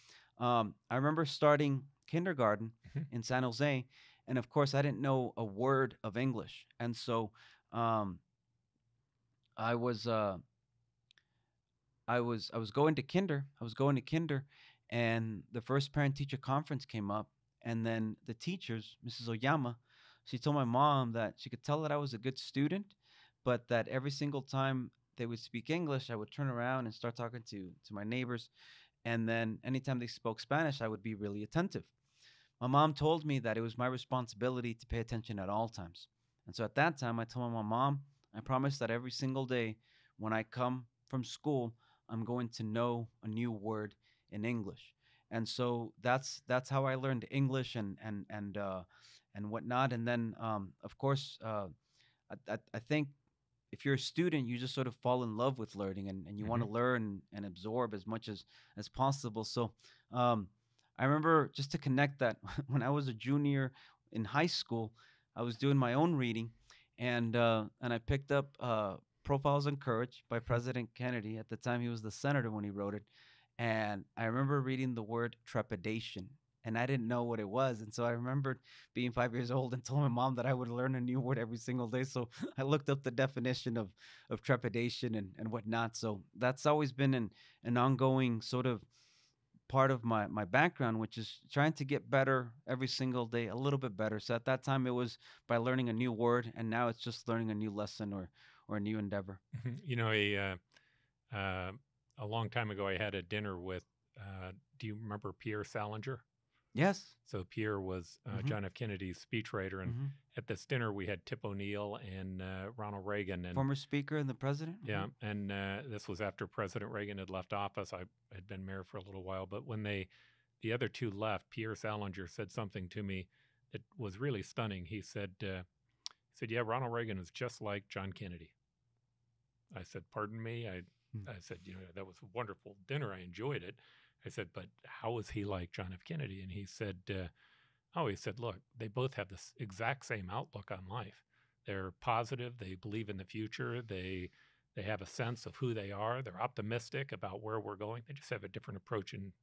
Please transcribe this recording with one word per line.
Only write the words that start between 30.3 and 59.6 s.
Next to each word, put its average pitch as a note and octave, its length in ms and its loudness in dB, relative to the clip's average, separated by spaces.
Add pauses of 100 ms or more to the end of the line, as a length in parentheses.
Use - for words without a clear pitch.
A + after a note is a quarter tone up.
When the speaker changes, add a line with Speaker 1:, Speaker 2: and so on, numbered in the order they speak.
Speaker 1:
Spanish, D3 400 0
I A2+ 80 0
would G#2+ 140 -4
be A2 120 -2
really G#2 280 -4
attentive. D#3+ 400 -2 (800)
My A#2+ 80 -2
mom D3 260 8
told D3+ 320 4
me C#3 140 2
that A2 180 2
it - 20 2
was A2+ 160 -2
my B2 100 2
responsibility B2 880 0
to - 120 -12
pay A#2 140 0
attention A2+ 380 -4
at F#2+ 100 -2
all A2 200 2
times. F2 400 -12 (380)
And G#2 80 -12
so A#2 100 -2
at G#2+ 120 -4
that D3 220 4
time, A#2 200 0
I A2+ 60 -2
told A#2+ 280 -4
my A2+ 100 0
mom, C3 380 2 (340)
"I G#2+ 60 -8
promise C3+ 380 2
that A2+ 120 0
every A#2+ 200 -2
single C3 340 -2
day A#2+ 320 0 (420)
when A2 140 0
I A2 120 2
come B2+ 420 -2 (220)
from C3 160 0
school, B2 500 0 (340)
I'm A2+ 160 -4
going A#2+ 260 -2
to A#2 120 -6
know A#2 460 2 (140)
a A2 60 -6
new A#2 220 0
word G#2+ 440 -4 (360)
in G#2 140 -4
English." A2+ 500 -4 (360)
And A2 180 -2
so A#2+ 520 0
that's, B2+ 460 0
that's B2+ 240 2
how C#3 140 4
I C3 100 2
learned C3 360 0
English C3 440 2
and, G2+ 280 -2
and, G#2 280 -6
and, G2+ 260 -6
uh, F#2+ 280 -2 (500)
and G#2 160 -6
whatnot. B2 420 2
And A#2 140 -2
then, A#2 320 0
um, G#2 360 -4 (100)
of - 120 -14
course, C#3 480 0
uh, G#2+ 220 -4 (640)
I, - 220 -8
I, A2+ 60 -2 (140)
I A2 60 -6
think D3 300 0 (640)
if - 120 -14
you're C#3 100 4
a C3 40 2
student, D#3+ 480 2
you A#2+ 120 -2
just B2+ 160 -4
sort C3 120 0
of A#2 80 -4
fall B2 300 4
in G#2+ 120 -2
love B2+ 220 2
with A2 160 -6
learning, G2 340 -2
and, F#2+ 180 -6
and G#2 120 -8
you G#2+ 80 -4
wanna A#2 180 2
Speaker 2:
Mm-hmm. G#2 100 -4
Speaker 1:
learn A#2 480 2 (100)
and G2+ 120 -6
absorb G#2 500 -2
as F#2+ 120 -8
much A2 220 -4
as, G2+ 160 -8 (320)
as G#2 120 -10
possible. B2+ 540 0
So, A2+ 300 0 (400)